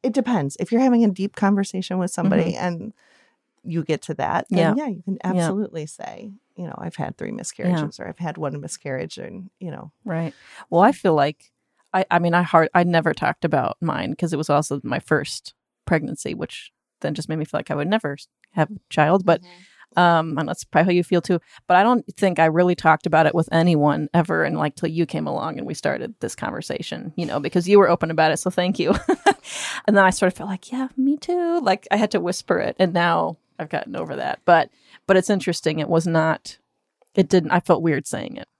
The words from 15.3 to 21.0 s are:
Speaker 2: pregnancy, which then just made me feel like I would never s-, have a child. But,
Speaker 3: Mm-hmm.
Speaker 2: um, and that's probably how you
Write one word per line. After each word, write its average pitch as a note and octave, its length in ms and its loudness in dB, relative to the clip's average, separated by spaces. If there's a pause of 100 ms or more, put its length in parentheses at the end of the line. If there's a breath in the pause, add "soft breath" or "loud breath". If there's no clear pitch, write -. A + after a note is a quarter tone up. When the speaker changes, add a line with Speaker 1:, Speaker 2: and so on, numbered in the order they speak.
Speaker 2:
pregnancy, - 480 -2
which - 380 -12 (300)
then D3+ 120 -4
just D3+ 160 -8
made D#3+ 80 -4
me D#3 80 -4
feel - 140 -8
like - 120 -8
I D3+ 40 -2
would C#3+ 120 -2
never F#3+ 260 -2
s-, - 140 -16 (240)
have D#3 200 0
a G#3 40 -12 (140)
child. E3+ 360 2
But, E3+ 160 4
Speaker 3:
Mm-hmm. F3+ 580 -10
Speaker 2:
um, E3 380 4
and D#3 120 -2
that's - 160 -8
probably E3 280 4
how - 40 4
you F3 60 4